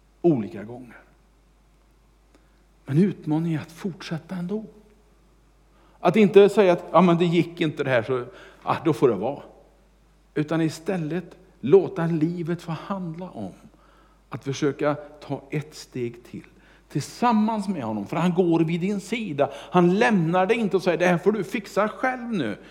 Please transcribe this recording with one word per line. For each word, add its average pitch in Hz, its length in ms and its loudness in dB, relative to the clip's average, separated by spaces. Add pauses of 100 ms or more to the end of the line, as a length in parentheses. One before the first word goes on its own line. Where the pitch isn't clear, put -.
(220)
olika 107 420 0
gånger. 120 360 -18 (1900)
Men 135 120 0
utmaningen 160 640 0
är - 40 -8
att - 80 -16
fortsätta 170 640 -10
ändå. 190 300 -8 (1300)
Att 170 160 2
inte 202 340 8
säga 196 240 4
att, 175 180 -4
"Ja, 160 100 6
men 170 160 4
det 175 80 2
gick 170 360 0
inte 151 220 -2
det 135 60 -2
här, 120 140 2
så, 123 220 -2 (380)
ah, 120 120 -2 (100)
då 156 80 4
får 143 160 4
det 107 60 2
vara." 127 280 -6 (920)
Utan 156 280 -2
istället 160 760 -4 (220)
låta 170 460 4
livet 170 560 -2
få 165 100 -10
handla 180 580 -8
om 190 240 -10 (760)
att 135 140 -14
försöka 143 520 -2
ta - 460 -12 (100)
ett 151 240 -6
steg - 480 -10
till - 220 -16 (440)
tillsammans 214 800 0
med 170 160 -4
honom. 107 240 -6
För 156 100 -6
han 175 160 0
går 170 260 2
vid 165 220 0
din 196 180 -2
sida. 165 540 -2
Han 180 460 2
lämnar 185 460 2
dig 226 120 0
inte 196 200 0
och 165 60 -2
säger, 170 140 2
"Det 170 80 2
här 180 120 4
får 202 140 2
du 214 120 -4
fixa 214 460 -4
själv 247 420 -6
nu. 120 260 -4 (140)